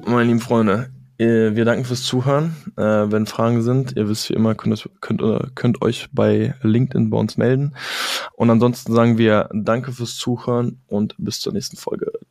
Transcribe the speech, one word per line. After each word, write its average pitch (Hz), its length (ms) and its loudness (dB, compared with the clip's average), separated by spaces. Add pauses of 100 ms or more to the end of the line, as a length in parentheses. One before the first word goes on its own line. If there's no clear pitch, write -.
meine 120 200 2
lieben 117 160 4
Freunde, 113 500 2 (280)
äh, 113 360 4
wir 113 100 2
danken 117 200 0
fürs 123 180 -6
Zuhören. 143 540 0 (200)
Äh, 101 60 -2
wenn 107 440 2
Fragen 117 360 0
sind, 131 340 0
ihr 110 120 0
wisst - 220 -4
wie - 40 -2
immer, 110 220 2
könnt 110 180 -2
es, - 140 -8 (120)
könnt, - 220 -4
äh, 110 320 0
könnt - 260 0
euch - 300 -2
bei 107 520 2
LinkedIn 117 460 2
bei 110 100 -2
uns 110 180 -2
melden. 131 400 0 (580)
Und 117 160 2
ansonsten 120 420 2
sagen 117 240 4
wir 107 360 4
danke 117 400 -2
fürs 120 240 -8
Zuhören 120 720 -2
und 104 300 -2
bis - 200 -6
zur - 140 -6
nächsten - 240 -6
Folge. - 340 -6 (200)